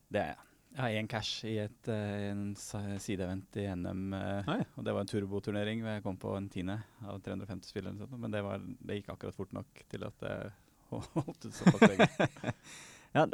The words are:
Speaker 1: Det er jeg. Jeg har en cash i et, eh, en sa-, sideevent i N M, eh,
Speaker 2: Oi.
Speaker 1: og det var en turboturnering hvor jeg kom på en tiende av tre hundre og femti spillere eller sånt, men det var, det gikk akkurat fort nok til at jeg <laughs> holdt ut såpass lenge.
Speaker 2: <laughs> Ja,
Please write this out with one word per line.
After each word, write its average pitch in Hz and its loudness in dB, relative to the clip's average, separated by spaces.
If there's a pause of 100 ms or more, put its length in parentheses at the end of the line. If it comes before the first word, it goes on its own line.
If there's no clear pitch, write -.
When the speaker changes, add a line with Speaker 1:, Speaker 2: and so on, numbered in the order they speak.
Speaker 1:
Det 101 2
er 80 2
jeg. - -8 (340)
Jeg 131 -2
har 117 2 (100)
en 107 -2
cash - -2
i 110 0
et, 104 -4
eh, 104 0
en 101 -2
sa-, 101 -4
sideevent 95 -2
i 101 0
N 90 0
M, 95 -2
eh, 98 0
Speaker 2:
Oi. 185 2 (160)
Speaker 1:
og 117 -6
det 107 2
var 101 2
en 104 -2
turboturnering 104 0
hvor 110 -2
jeg 104 -2
kom 95 -2
på 101 -4
en 98 -4
tiende 95 -2 (260)
av 101 -8
tre 98 -6
hundre 98 -4
og - -8
femti 92 -8
spillere 98 -4
eller 101 -8
sånt, 123 -10
men 113 -4
det 104 0
var, 101 -2
det 98 -6
gikk - -10
akkurat - -8
fort - -6
nok - -10
til 107 -8
at 104 -10
jeg 101 -6 (340)
<laughs> - -14
holdt - -4
ut - -12
såpass - 8
lenge. 202 10
Speaker 2:
<laughs> - 0 (600)
Ja, 147 10 (120)